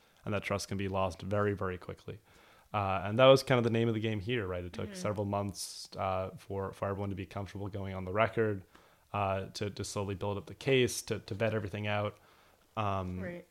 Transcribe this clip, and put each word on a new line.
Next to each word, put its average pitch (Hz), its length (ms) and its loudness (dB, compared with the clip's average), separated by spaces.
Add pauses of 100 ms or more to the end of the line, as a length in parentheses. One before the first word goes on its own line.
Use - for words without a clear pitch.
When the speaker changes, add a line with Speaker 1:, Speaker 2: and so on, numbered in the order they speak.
(240)
Speaker 1:
and 107 100 -2
that 95 80 0
trust 101 240 -2
can 98 120 -4
be 98 100 -2
lost 95 340 0
very, 104 300 2
very 92 260 -2
quickly. 98 400 -12 (540)
Uh, 95 320 0
and 107 160 0
that 131 60 12
was 135 180 10
kind 131 140 4
of 120 40 4
the 113 80 2
name 113 160 4
of 113 80 2
the 107 60 -2
game 110 180 -2
here, 104 300 -2
right? 90 160 -4
It 90 80 -10
took 101 140 -6
Speaker 2:
Mm-hmm. 101 80 -10
Speaker 1:
several 92 320 -2
months, 101 720 -4
uh, 95 420 -2
for, 98 340 -6
for - 160 -4
everyone 98 220 -2
to 98 40 -4
be 92 120 -6
comfortable 98 420 -8
going 95 260 -6
on 95 100 -6
the 90 60 -6
record, 107 520 2 (500)
uh, 98 300 2 (120)
to, 104 160 -4
to 101 140 -6
slowly 101 320 -4
build 101 220 -2
up 90 80 -8
the 101 80 -14
case, 127 480 2
to, 101 180 -4
to - 140 -8
vet 110 200 0
everything 104 320 -4
out. 104 300 0 (600)
Um, 95 440 -2
Speaker 2:
Right. 175 300 -8